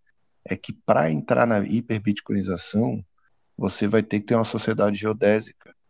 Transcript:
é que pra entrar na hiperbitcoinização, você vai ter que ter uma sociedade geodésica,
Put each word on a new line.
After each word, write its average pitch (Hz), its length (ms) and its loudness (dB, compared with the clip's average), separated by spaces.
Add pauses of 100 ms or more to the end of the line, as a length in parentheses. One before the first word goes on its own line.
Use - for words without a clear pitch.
(440)
é - 140 -6
que - 160 -12
pra 135 380 2
entrar 120 340 2
na 113 140 2
hiperbitcoinização, 104 1400 -2 (520)
você 104 320 -2
vai 110 140 4
ter 107 180 -2
que 104 60 -10
ter 123 100 0
uma 113 80 4
sociedade 107 540 0
geodésica, 107 760 0 (160)